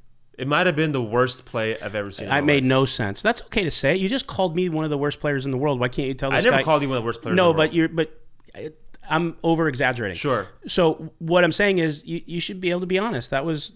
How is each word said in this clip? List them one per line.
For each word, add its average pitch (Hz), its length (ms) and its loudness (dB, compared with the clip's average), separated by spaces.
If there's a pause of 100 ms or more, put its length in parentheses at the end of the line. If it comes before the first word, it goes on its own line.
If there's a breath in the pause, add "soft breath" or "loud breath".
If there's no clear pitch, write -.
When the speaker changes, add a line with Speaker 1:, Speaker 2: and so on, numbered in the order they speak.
(380)
Speaker 1:
it 127 100 -6
might 160 180 2
have 165 100 0
been 156 160 0
the 131 100 0
worst 120 420 0
play 110 360 -4
I've 104 140 -8
ever 101 160 -4
seen 101 160 -10
in 120 60 0
Speaker 2:
I 139 80 4
Speaker 1:
my 143 60 2
Speaker 2:
made 143 180 4
Speaker 1:
life. 127 40 4
Speaker 2:
no 135 180 4
sense. 104 340 -4
That's 220 220 0
okay - 220 -2
to 147 60 -2
say. 143 260 0
You 190 120 0
just 254 180 -2
called 180 300 -2
me 180 120 0
one 156 160 -2
of 156 60 -2
the 147 80 -2
worst 143 220 -2
players 139 240 -2
in 139 60 -2
the 127 80 -2
world. 139 220 0
Why 123 80 2
can't 135 200 -4
you 135 60 -4
tell 135 180 -2
Speaker 1:
I 117 40 2
Speaker 2:
this 165 80 2
Speaker 1:
never 226 140 4
Speaker 2:
guy 135 40 2
Speaker 1:
called 147 200 2
you 139 60 -2
one 131 100 0
of 113 40 -4
the 113 40 -2
worst 113 140 -4
players 123 160 -2
Speaker 2:
No, 180 140 6
Speaker 1:
in 156 60 4
the - 0 -
Speaker 2:
but 160 140 4
Speaker 1:
world. - 40 -6
Speaker 2:
you're, 165 140 2
but 165 320 -4 (340)
I, 131 160 -12 (380)
I'm 160 340 0
over-exaggerating. 127 760 0
Speaker 1:
Sure. 117 300 0 (220)
Speaker 2:
So 160 500 2
what 170 240 4
I'm 165 100 4
saying 196 260 2
is 160 280 -2
you, 165 200 -8
you 170 120 -6
should 185 220 -6
be 180 100 0
able 180 100 0
to 185 60 -4
be 185 120 0
honest. 196 320 -4
That 139 140 -2
was, 156 300 -4